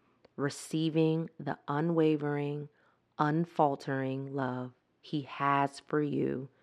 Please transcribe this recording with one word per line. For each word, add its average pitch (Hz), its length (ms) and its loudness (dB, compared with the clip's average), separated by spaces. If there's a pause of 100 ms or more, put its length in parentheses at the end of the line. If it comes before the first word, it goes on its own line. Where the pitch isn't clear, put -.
(360)
Receiving 160 920 0 (100)
the 143 280 -6
unwavering, 147 1040 0 (500)
unfaltering 139 1160 0
love 127 380 -4 (280)
he 147 220 -6
has 139 580 0
for 151 220 0
you 139 460 -2 (140)